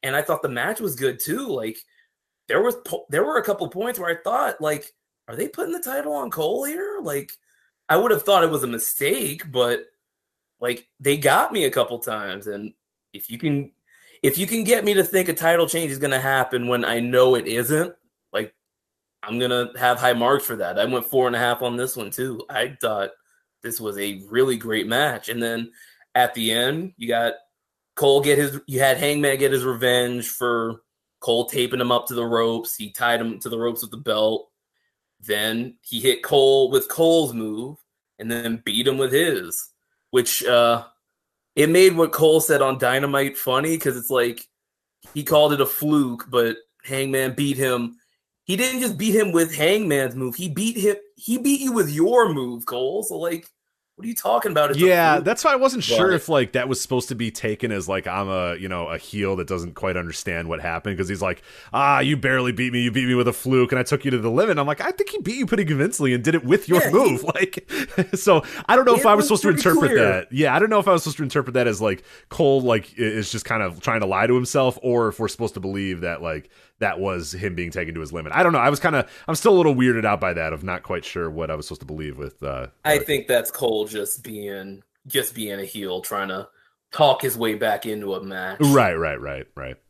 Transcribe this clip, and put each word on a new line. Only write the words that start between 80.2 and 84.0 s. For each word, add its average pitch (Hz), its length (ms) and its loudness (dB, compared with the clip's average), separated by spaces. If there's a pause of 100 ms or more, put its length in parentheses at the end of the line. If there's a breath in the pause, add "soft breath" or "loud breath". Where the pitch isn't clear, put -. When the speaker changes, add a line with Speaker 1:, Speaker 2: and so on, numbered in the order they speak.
Speaker 2:
by 90 120 0
that, 80 200 -2
of 78 120 -8
not 90 180 -6
quite 87 220 -6
sure 85 260 -6
what 80 180 -6
I 78 60 -4
was 76 140 -10
supposed - 140 -14
to 67 40 -18
believe 76 320 -10
with, 71 240 -12
uh, 65 240 -8 (180)
Speaker 1:
I 151 140 2
Speaker 2:
uh, 147 60 -2
Speaker 1:
think 143 240 -4
that's 120 240 0
Cole 110 340 -2
just 107 380 -8